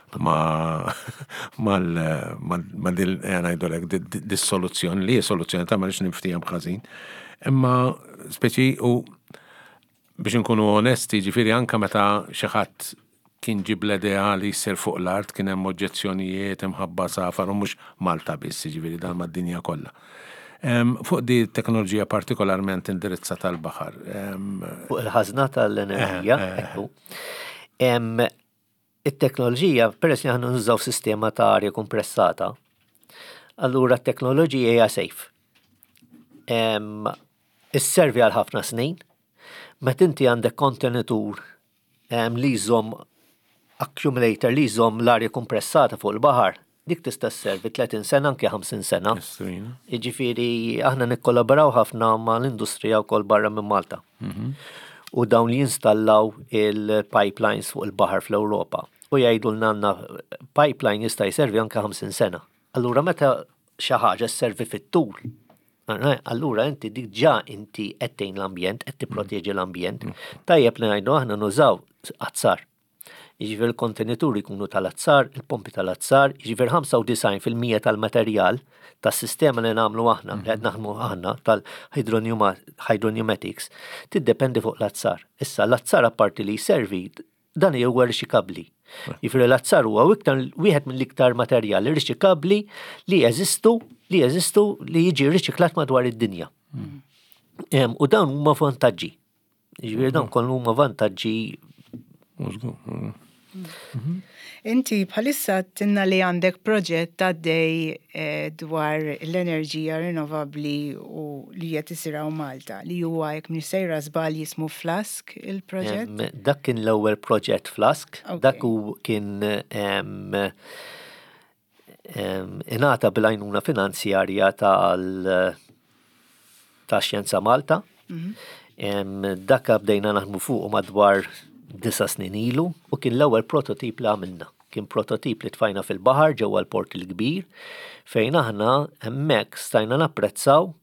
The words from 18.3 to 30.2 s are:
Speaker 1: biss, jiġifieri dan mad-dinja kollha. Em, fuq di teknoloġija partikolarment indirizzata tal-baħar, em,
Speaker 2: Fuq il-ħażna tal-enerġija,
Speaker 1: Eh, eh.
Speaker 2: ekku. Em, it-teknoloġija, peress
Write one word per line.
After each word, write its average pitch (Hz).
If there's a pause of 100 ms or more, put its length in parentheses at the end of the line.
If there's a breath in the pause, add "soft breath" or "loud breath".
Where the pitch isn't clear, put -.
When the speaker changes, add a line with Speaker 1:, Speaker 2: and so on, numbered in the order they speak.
Speaker 1:
biss, 76
jiġifieri 80
dan 90
mad-dinja 87
kollha. 73 (640 loud breath)
Em, 120 (100)
fuq 175
di 123 (100)
teknoloġija 107
partikolarment 98
indirizzata 90
tal-baħar, 82 (140)
em, 98 (400)
Speaker 2:
Fuq 117
il-ħażna 110 (100)
tal-enerġija, 104
Speaker 1:
Eh, 95
eh. 95
Speaker 2:
ekku. 101 (880 loud breath)
Em, 120 (840)
it-teknoloġija, 127
peress 156